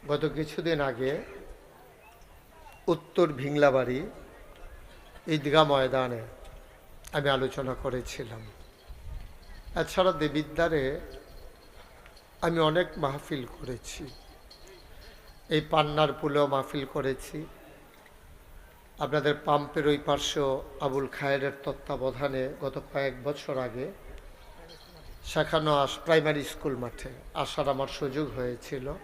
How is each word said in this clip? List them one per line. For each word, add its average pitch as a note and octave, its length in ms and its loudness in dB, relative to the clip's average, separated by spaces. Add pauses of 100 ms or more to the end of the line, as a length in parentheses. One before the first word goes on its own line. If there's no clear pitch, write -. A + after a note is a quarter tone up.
গত D3 260 2
কিছুদিন D#3 460 -2
আগে C3+ 420 0 (1600)
উত্তর F3 400 4
ভিংলাবাড়ি C#3 840 4 (1160)
ঈদগাহ D#3 380 6
ময়দানে C3 560 4 (920)
আমি C#3+ 160 2
আলোচনা C3 460 0
করেছিলাম। A#2+ 680 -6 (1400)
এছাড়া F#3 320 4
দেবিদ্বারে D3+ 880 0 (1400)
আমি E3+ 180 2
অনেক D#3+ 280 6 (100)
মাহফিল C#3+ 500 -4
করেছি, - 600 -10 (1400)
এই D#3 120 4
পান্নার D3+ 520 4
পুলেও D3 340 4
মাহফিল C3+ 460 0
করেছি, C#3+ 540 -4 (1500)
আপনাদের D3 360 2 (100)
পাম্পের D3 420 2
ওই D3 120 4
পার্শ্ব C#3+ 640 0 (180)
আবুল C#3 320 0
খায়েরের C#3 400 0 (120)
তত্ত্বাবধানে C3 840 -2 (120)
গত C#3 220 -4 (120)
কয়েক C3+ 300 -2
বছর D3 340 -4
আগে B2+ 340 -4 (1300)
সেখানেও D#3 500 2
আস-, C#3 300 2
প্রাইমারি D3+ 400 4
স্কুল C3+ 320 -4
মাঠে B2 320 -8 (260)
আসার C#3+ 340 0
আমার C3+ 200 0
সুযোগ C#3+ 480 -4
হয়েছিল। B2+ 560 -6 (120)